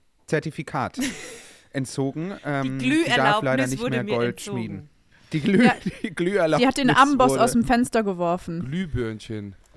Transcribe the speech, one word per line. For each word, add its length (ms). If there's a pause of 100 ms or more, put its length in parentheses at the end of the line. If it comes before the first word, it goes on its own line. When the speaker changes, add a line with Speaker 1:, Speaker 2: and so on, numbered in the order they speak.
(260)
Speaker 1:
Zertifikat 720 (380)
Speaker 2:
<laughs> 360
Speaker 1:
entzogen. 600 (100)
Ähm, 340
Speaker 2:
Die 120 (140)
Speaker 1:
sie 0
darf 380
leider 240
Speaker 2:
Glüherlaubnis 60
Speaker 1:
nicht 100
Speaker 2:
wurde 140
Speaker 1:
mehr 80
Speaker 2:
mir 100
Speaker 1:
Gold 140 (100)
Speaker 2:
entzogen. 200
Speaker 1:
schmieden. 320 (420)
Die 80
Glüh-, 240
Speaker 3:
Ja. 100 (140)
Speaker 1:
<laughs> 140
die 120
Glüherlaubnis 480
Speaker 3:
Die 60
hat 100
den 180
Amboss 360
Speaker 1:
wurde 120
Speaker 3:
aus 80
dem 120
Fenster 380
geworfen. 640
Speaker 4:
Glühbirnchen. 880 (220)